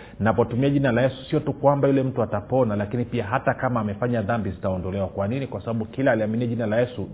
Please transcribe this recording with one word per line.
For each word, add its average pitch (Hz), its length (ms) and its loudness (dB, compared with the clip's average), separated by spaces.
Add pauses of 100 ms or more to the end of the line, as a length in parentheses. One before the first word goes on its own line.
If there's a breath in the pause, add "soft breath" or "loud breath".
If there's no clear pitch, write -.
(200 loud breath)
ninapotumia 117 500 2
jina 139 220 2
la 117 100 4
Yesu, 131 280 -2
sio 151 100 0
tu 143 140 -2
kwamba 139 340 4
yule 135 160 4
mtu 127 200 0
atapona, 113 520 0
lakini 104 300 -2
pia 117 180 -4
hata 123 300 0
kama 123 260 0
amefanya 110 420 -2
dhambi 104 280 -2
zitaondolewa. 92 580 -2
Kwa 101 200 -4
nini? 131 200 -4
Kwa 104 140 -8
sababu 113 240 -4
kila 135 260 2
aliamini 110 360 2
jina 113 180 -2
la 107 140 2
Yesu, 120 340 -2